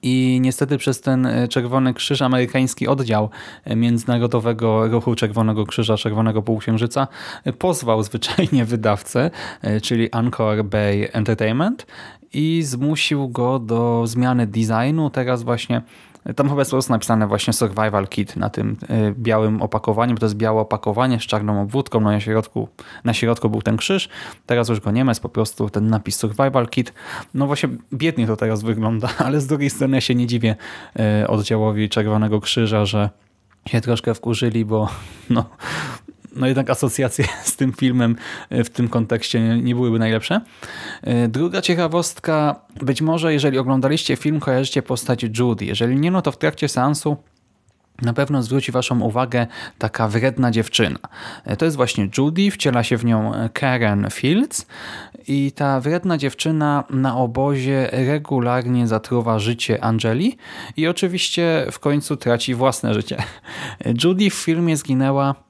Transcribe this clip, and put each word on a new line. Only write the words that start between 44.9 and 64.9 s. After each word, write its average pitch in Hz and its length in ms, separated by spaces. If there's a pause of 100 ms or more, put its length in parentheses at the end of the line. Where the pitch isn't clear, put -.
Judy. 117 260
Jeżeli 117 300
nie, 156 160
no 185 100
to 147 100
w - 60
trakcie 156 320
seansu 147 480 (840)
na 117 120
pewno 139 300
zwróci 127 280
waszą 123 280
uwagę 120 480 (300)
taka 113 300
wredna 123 440
dziewczyna. 107 480 (460)
E, - 120
to 160 80
jest 156 120
właśnie 117 400
Judy, 170 340
wciela 123 320
się 117 140
w 117 80
nią, 110 280
e, 113 160
Karen 113 600
Fields 196 540 (640)
i 139 240
ta 139 280
wredna 170 380
dziewczyna 147 720
na 139 280
obozie 135 720
regularnie 123 960
zatruwa 113 520
życie 113 440
Angeli 113 540 (400)
i 160 100
oczywiście 170 840
w - 80
końcu 143 380
traci 120 380
własne 120 380
życie. 110 300
<laughs> - 40 (580)
E, 120 80 (100)
Judy 185 260
w - 40
filmie 165 440
zginęła 139 580 (140)